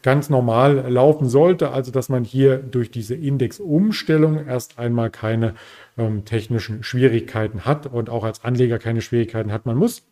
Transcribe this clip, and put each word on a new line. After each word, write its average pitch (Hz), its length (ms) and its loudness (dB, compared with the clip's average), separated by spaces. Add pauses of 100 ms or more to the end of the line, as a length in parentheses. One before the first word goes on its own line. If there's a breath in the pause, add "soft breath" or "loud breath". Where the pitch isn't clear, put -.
ganz 143 280 2
normal 127 600 2
laufen 139 380 4
sollte. 151 420 2
Also, 127 200 -4
dass 123 180 -2
man 127 160 0
hier 131 340 4
durch 123 320 -4
diese 117 240 -8
Indexumstellung 156 1300 0
erst 123 320 -8
einmal 117 320 -2
keine, 113 440 -2 (420 loud breath)
ähm, 107 280 -4
technischen 110 580 -4
Schwierigkeiten 113 800 0
hat 147 220 -2
und 120 220 -6
auch 117 160 -6
als 110 200 -8
Anleger 120 340 2
keine 113 220 -4
Schwierigkeiten 110 520 -2
hat. 110 140 -6
Man 117 100 -2
muss 226 360 0